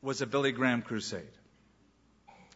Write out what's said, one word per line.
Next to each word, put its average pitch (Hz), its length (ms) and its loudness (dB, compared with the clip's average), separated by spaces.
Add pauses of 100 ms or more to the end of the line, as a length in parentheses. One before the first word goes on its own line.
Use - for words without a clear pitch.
was 135 220 -2
a 131 40 -2
Billy 139 260 2
Graham 123 280 2
crusade. 104 540 -6 (1200)